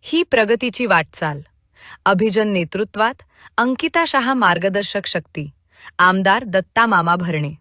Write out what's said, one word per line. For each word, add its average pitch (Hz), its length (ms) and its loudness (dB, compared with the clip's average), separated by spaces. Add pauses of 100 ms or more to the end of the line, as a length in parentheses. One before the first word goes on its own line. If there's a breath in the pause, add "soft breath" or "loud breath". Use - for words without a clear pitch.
ही 330 180 0
प्रगतीची 233 600 0
वाटचाल. 156 560 -2 (640 loud breath)
अभिजन 208 420 2
नेतृत्वात 202 760 -4 (360 soft breath)
अंकिता 285 500 0
शहा 269 260 0
मार्गदर्शक 196 760 0
शक्ती. 156 420 -8 (500 loud breath)
आमदार 190 440 4
दत्ता 196 420 0
मामा 175 300 2
भरणे. 156 460 -4